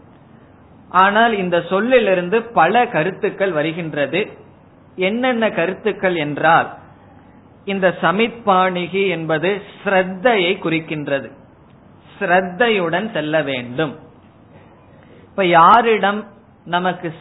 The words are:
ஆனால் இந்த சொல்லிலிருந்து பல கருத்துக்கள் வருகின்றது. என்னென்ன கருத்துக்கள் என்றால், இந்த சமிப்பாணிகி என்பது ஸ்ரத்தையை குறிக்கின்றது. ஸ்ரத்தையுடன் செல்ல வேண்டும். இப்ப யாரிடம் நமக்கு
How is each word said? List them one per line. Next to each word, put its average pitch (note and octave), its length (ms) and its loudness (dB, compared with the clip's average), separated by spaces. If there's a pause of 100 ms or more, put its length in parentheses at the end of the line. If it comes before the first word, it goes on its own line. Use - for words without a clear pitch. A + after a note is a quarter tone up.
(880)
ஆனால் G#3 500 2
இந்த F3 220 0
சொல்லிலிருந்து G3 840 0
பல A3 440 2
கருத்துக்கள் F#3 680 -2
வருகின்றது. D#3 760 -4 (680)
என்னென்ன A3+ 540 0
கருத்துக்கள் F#3 680 -4
என்றால், D3 560 2 (920)
இந்த F#3+ 360 0
சமிப்பாணிகி F#3 1080 0
என்பது E3 540 -2 (220)
ஸ்ரத்தையை F#3+ 760 0
குறிக்கின்றது. D#3 720 -4 (920)
ஸ்ரத்தையுடன் F#3 920 0
செல்ல D3+ 300 -2
வேண்டும். C3 540 -4 (1300)
இப்ப G3 160 -2
யாரிடம் G3+ 800 4 (380)
நமக்கு F3 560 -4